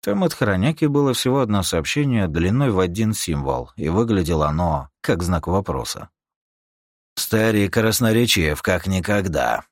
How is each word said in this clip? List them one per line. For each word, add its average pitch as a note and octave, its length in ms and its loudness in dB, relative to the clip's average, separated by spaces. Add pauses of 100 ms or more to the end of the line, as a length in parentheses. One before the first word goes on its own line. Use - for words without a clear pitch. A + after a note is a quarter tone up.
Там G3+ 220 -2
от E3 100 0
Хороняки A#2+ 540 0
было C#3+ 260 2
всего C3 280 0
одно G#2+ 200 0
сообщение G#2 640 0
длиной F#2+ 440 2
в F#2+ 80 2
один G2 340 0
символ, C2+ 600 -4
и D#2 140 -4
выглядело E2+ 580 2
оно D2+ 420 -2 (120)
как F2 200 0
знак F2 260 -2
вопроса. E2+ 640 -4 (1040)
«Старик A2 580 0
красноречив, A2 880 2
как F2+ 260 0
никогда» F#2 840 -2